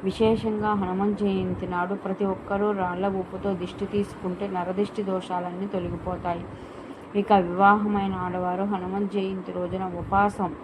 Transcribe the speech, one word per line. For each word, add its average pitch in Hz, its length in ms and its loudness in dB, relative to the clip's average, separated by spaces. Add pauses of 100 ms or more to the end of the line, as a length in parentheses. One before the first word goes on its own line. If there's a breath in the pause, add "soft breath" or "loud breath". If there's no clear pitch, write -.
విశేషంగా 214 680 2
హనుమాన్ 196 420 2
జయంతి 190 520 0
నాడు 180 260 0
ప్రతి 190 320 -2
ఒక్కరూ 196 460 0
రాళ్ల 185 360 0
ఉప్పుతో 190 460 -2
దిష్టి 180 320 -4
తీసుకుంటే 202 600 -2
నరదిష్టి 190 560 -2
దోషాలన్నీ 180 640 -2
తొలగిపోతాయి. 175 800 -4 (720 loud breath)
ఇక 208 180 6
వివాహమైన 196 800 6
ఆడవారు 180 500 -2
హనుమాన్ 196 460 0
జయంతి 190 420 -2
రోజున 180 340 -2
ఉపవాసం 185 800 2